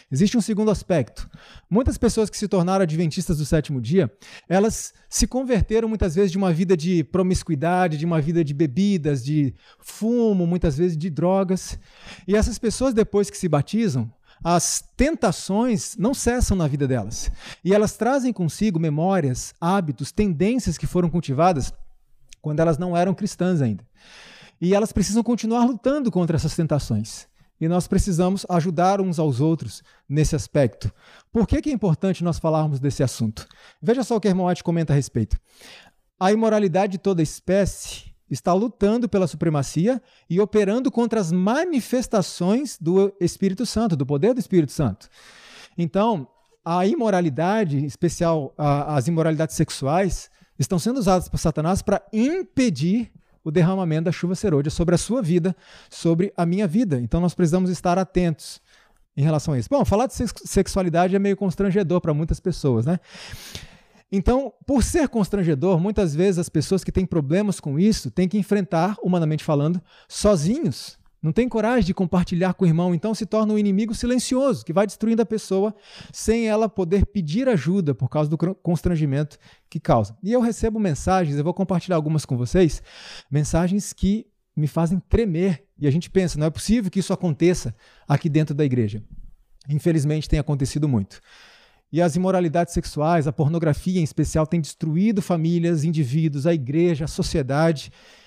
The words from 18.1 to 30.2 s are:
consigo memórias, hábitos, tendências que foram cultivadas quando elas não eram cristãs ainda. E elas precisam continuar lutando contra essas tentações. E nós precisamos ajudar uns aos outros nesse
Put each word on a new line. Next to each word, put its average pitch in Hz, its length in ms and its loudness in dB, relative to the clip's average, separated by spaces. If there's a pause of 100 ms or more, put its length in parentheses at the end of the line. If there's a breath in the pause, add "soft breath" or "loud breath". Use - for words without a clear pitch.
consigo 175 440 0
memórias, 160 800 0
hábitos, 165 540 -2
tendências 196 640 0
que - 100 -4
foram 175 220 0
cultivadas 156 640 0 (720)
quando 151 180 -2
elas 165 160 4
não 180 180 -4
eram 180 200 2
cristãs 180 480 -2
ainda. 107 200 -2 (800 loud breath)
E 180 140 2
elas 202 180 2
precisam 208 300 0
continuar 226 420 0
lutando 254 460 0
contra 170 260 0
essas 147 180 -2
tentações. 135 720 -4 (320)
E 156 80 -2
nós 170 220 0
precisamos 185 600 0
ajudar 180 500 2
uns 180 180 -2
aos 143 220 0
outros 151 420 -2 (240 soft breath)
nesse 147 300 0